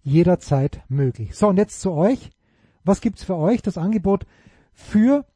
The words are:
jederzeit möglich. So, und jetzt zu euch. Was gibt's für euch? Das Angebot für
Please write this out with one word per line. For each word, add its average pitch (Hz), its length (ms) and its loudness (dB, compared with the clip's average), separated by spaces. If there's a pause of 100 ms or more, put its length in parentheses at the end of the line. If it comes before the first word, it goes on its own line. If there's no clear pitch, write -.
jederzeit 147 840 0
möglich. 131 480 -4
So, 208 140 2
und 185 80 2
jetzt - 240 -2
zu 190 100 -2
euch. 190 400 -2 (520)
Was 190 180 0
gibt's - 220 -4
für 190 120 -4
euch? 175 260 0
Das - 160 -6
Angebot 196 480 -2 (480)
für 262 520 2 (100)